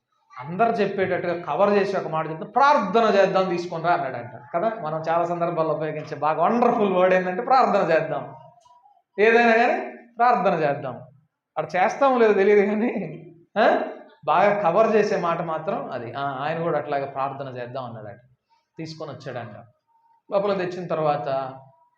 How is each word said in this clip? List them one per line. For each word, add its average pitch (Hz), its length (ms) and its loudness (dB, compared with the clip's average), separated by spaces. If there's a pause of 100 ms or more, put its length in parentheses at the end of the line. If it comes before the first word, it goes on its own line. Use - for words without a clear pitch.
(400)
అందరు 190 320 0
చెప్పేటట్టుగా 180 720 -2
కవర్ 175 260 0
చేసి 196 260 2
ఒక 160 120 -4
మాట 156 220 -4
చెప్తే, 156 140 -10
"ప్రార్థన 220 760 4
చేద్దాం, 185 300 2
తీసుకొని 170 360 -6
రా" 175 60 2
అన్నాడంట. 127 400 -4 (240)
కదా, 214 280 -4
మనం 156 260 -6
చాలా 170 160 2
సందర్భాల్లో 170 500 -2
ఉపయోగించే 151 420 -6
బాగా 151 260 0
వండర్ఫుల్ 208 500 2
వర్డ్ 180 220 4
ఏంటంటే 185 280 0
ప్రార్థన 208 500 2
చేద్దాం. 147 420 -2 (840)
ఏదైనా 226 380 6
కానీ - 400 0 (220)
ప్రార్థన 185 500 2
చేద్దాం. 131 260 -6 (640)
అక్కడ 156 180 -4
చేస్తామో 247 420 2
లేదో 214 140 6
తెలియదు 196 340 6
కానీ, 208 580 -4 (340)
ఆ, - 260 4 (400)
బాగా 202 380 2
కవర్ 208 340 2
చేసే 202 200 2
మాట 170 260 -2
మాత్రం 170 480 -6
అది. 117 220 -10
ఆ, 135 100 -8
ఆయన 143 400 -4
కూడా 160 160 0
అట్లాగే 139 260 -4
"ప్రార్థన 135 520 -6
చేద్దాం" 127 280 -10
అన్నాడట. 107 360 -14 (580)
తీసుకొని 160 340 -12
వచ్చాడంట. 117 440 -12 (760)
లోపల 196 220 0
తెచ్చిన 180 320 -6
తర్వాత, 143 680 -2 (460)